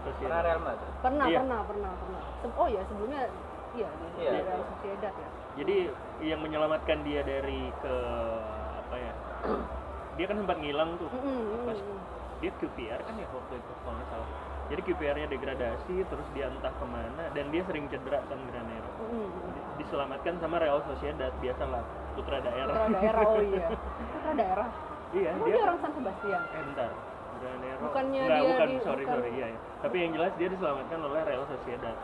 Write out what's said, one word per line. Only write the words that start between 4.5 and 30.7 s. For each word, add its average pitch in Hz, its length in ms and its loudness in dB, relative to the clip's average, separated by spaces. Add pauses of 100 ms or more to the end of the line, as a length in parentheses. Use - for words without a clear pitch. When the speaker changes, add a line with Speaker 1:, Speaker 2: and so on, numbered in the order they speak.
Speaker 3:
Sociedad 196 480 -4
ya. - 120 -8 (280)
Speaker 1:
Jadi 156 200 2 (460)
yang 156 180 0
menyelamatkan 156 600 2
dia 147 240 0
dari 135 560 -2
ke, 131 140 0 (840)
apa - 180 -6
ya, 120 160 -4 (320)
<clears throat> - 720 -4
dia 165 120 0
kan 208 80 0
sempat 185 240 0
ngilang 151 360 2
tuh. 175 140 -4
Speaker 3:
Mm-mm, 254 140 -4 (180)
mm-mm. 220 220 -2
Speaker 1:
Pas 226 140 -2 (580)
dia 175 160 0
Q - 180 -6
P - 160 -10
R 113 140 -4
kan 220 160 -6
ya 202 100 -6
waktu 127 300 -8
itu, - 240 -10
kalau 117 160 -6
nggak 113 160 -6
salah. 95 160 -4 (380)
Jadi 147 160 -2
Q 175 160 0
P - 80 -2
R-nya 143 240 0
degradasi, 127 640 -2 (100)
terus 147 300 -4
dia 135 160 -2
entah 131 240 -4
kemana, 127 560 -4
dan 147 240 -2
dia 175 100 2
sering 156 220 -2
cedera 131 400 -2
kan 143 80 -6 (100)
Granero. 120 540 -6
Speaker 3:
Mm-mm. 220 320 -2 (240)
Speaker 1:
Di-, 147 100 -8 (140)
diselamatkan 143 640 -2
sama 165 160 2
Real 156 260 4
Sociedad, 143 540 -2
biasalah, 127 480 -2 (260)
putra 135 300 -2
daerah. 131 340 0
Speaker 3:
Putra 220 160 6
daerah, 220 320 6
oh 220 220 8
Speaker 1:
<laughs> 196 80 2
Speaker 3:
iya. 175 140 2 (420)
Putra 311 240 -2
daerah? 208 340 4 (460)
Speaker 1:
Iya, 349 180 4
Speaker 3:
Emang 415 140 2
Speaker 1:
dia - 0 -
Speaker 3:
dia 440 100 8
Speaker 1:
kan 466 80 8
Speaker 3:
orang 349 140 6
San 302 160 -2
Sebastian? 208 500 0
Speaker 1:
Eh, 160 220 -4
bentar. 135 240 -2 (460)
Granero. 127 500 -6
Speaker 3:
Bukannya 269 400 2
Speaker 1:
Nggak, - 100 8
Speaker 3:
dia 262 140 8
Speaker 1:
bukan, 254 160 8
Speaker 3:
di, 262 160 2
Speaker 1:
sorry, 139 240 2
Speaker 3:
bukan - 80 4
Speaker 1:
sorry, 120 160 2
iya, 123 240 0
iya. 107 60 -8 (180)
Tapi 147 180 0
yang 170 160 4
jelas 165 220 2
dia 170 160 2
diselamatkan 156 500 0